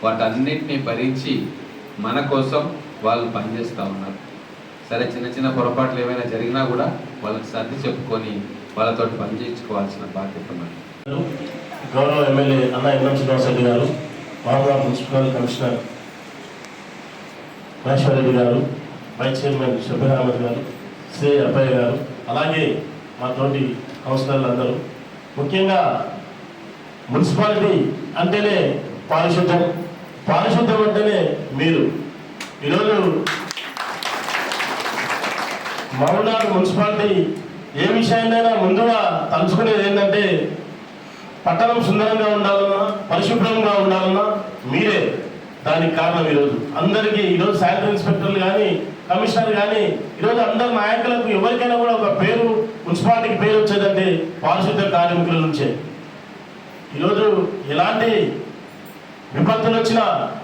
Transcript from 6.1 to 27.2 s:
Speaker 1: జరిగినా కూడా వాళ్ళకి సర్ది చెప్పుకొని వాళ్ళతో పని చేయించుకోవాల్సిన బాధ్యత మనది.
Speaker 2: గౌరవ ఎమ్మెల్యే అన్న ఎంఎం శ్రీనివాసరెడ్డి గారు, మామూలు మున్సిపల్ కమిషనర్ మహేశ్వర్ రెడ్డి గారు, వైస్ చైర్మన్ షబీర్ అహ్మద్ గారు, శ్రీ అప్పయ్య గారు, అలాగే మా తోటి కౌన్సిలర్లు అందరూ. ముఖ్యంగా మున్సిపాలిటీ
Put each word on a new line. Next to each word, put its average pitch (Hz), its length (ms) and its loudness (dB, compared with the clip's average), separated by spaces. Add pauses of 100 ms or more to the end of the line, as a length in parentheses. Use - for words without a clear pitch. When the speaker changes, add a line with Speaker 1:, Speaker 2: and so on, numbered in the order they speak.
Speaker 1:
జరిగినా 120 360 -2
కూడా 127 320 -2 (260)
వాళ్ళకి - 200 -6
సర్ది 123 440 -6
చెప్పుకొని 107 540 -4 (360)
వాళ్ళతో 113 280 0
పని 110 360 -4
చేయించుకోవాల్సిన 101 640 -6 (100)
బాధ్యత 98 360 -8
మనది. 85 280 -10 (1160)
Speaker 2:
గౌరవ 143 300 4
ఎమ్మెల్యే 135 460 4
అన్న 127 160 0
ఎంఎం 135 280 4
శ్రీనివాసరెడ్డి 127 480 2
గారు, 123 240 4 (580)
మామూలు 135 280 4
మున్సిపల్ 131 600 0
కమిషనర్ 123 440 -2 (2000)
మహేశ్వర్ 135 280 4
రెడ్డి 127 160 4
గారు, 123 360 4 (540)
వైస్ 156 240 -2
చైర్మన్ 127 340 0 (100)
షబీర్ 120 220 2
అహ్మద్ 123 240 2
గారు, 120 280 -2 (540)
శ్రీ 143 220 4
అప్పయ్య 135 300 4
గారు, 123 300 2 (300)
అలాగే 160 540 0 (380)
మా 127 100 -4
తోటి 135 440 0 (300)
కౌన్సిలర్లు 135 420 0
అందరూ. 123 320 0 (580)
ముఖ్యంగా 185 720 2 (1000)
మున్సిపాలిటీ 202 840 4 (260)